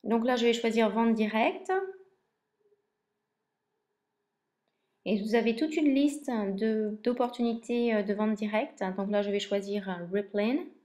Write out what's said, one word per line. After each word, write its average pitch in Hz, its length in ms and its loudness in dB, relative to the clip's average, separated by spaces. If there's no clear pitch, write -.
Donc 226 220 0
là, 254 100 2
je 233 80 0
vais 233 80 6
choisir 226 380 2
vente 226 240 2
directe. 220 580 0
Et 196 160 0
vous 214 120 -2
avez 226 220 4
toute 311 200 -2
une 294 180 4
liste 285 360 0
de, 214 720 -2
d'opportunités, 240 920 0
euh, 208 80 2
de 208 100 -2
vente 214 220 0
directe. 214 500 -4
Donc 202 120 -4
là, 202 120 2
je 202 80 -2
vais 202 100 0
choisir, 202 480 -4
euh, 175 240 -6
Replan. 208 500 -2